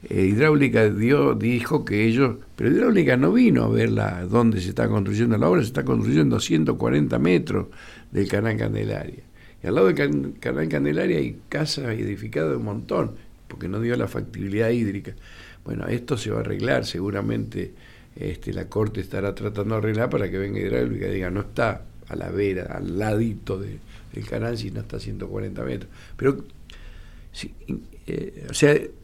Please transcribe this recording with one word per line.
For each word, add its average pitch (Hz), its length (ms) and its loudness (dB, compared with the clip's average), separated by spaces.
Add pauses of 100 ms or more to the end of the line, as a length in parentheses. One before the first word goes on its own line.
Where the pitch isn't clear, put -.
eh, 98 160 2
Hidráulica 117 640 6
dio, 123 440 4
dijo 113 500 0
que 104 220 2
ellos, 117 320 4 (180)
pero - 160 4
Hidráulica 185 440 6
no 143 160 4
vino 214 300 6
a 113 60 2
ver 110 240 4
la, 101 320 0
dónde 107 360 4
se 92 100 -4
está 113 180 0
construyendo 107 500 2
la 110 100 4
obra, 180 120 6
se 110 80 0
está 117 160 -2
construyendo 127 500 4
a - 60 2
ciento 156 360 2
cuarenta 120 440 2
metros 135 480 2 (420)
del 98 180 0
Canal 107 300 0
Candelaria. 107 640 -4 (400)
Y - 40 -6
al 92 80 0
lado 185 120 4
del 175 100 4
can-, 143 360 0
Canal 123 360 -4
Candelaria 73 500 0
hay 67 200 -4 (100)
casas 143 460 -4
edificadas 113 640 -4
un 113 80 -4
montón, 110 480 -4 (360)
porque - 200 -10
no 98 120 -4
dio 120 160 0
la 113 120 -2
factibilidad 104 600 -2
hídrica. 101 440 -2 (500)
Bueno, 92 220 -6
esto 120 320 -2
se 107 120 -6
va 107 80 -2
a - 20 -2
arreglar, 110 440 -2
seguramente, 104 880 -4 (440)
este, 98 360 -8
la 87 160 -6
Corte 107 320 -2
estará 98 320 -4
tratando 107 440 -4
de - 20 0
arreglar 110 320 0
para 98 180 0
que 90 80 -4
venga 101 220 -2
Hidráulica 107 480 0
y 98 80 -2
diga, 92 160 -2
"No 98 120 -2
está - 420 -2 (240)
a - 80 -8
la 87 140 -6
vera, 92 340 0
al 90 340 -6
ladito 107 600 -2
de, 101 200 -8 (340)
del 107 140 -10
canal, 113 320 -4
sino 104 220 -8
está 107 160 -10
a 107 40 -8
ciento 98 280 -10
cuarenta 101 340 -8
metros". 127 260 -6 (280)
Pero, 135 280 0 (840)
si, - 240 -12 (540)
eh, - 420 -8
o - 40 -10
sea 147 220 8 (280)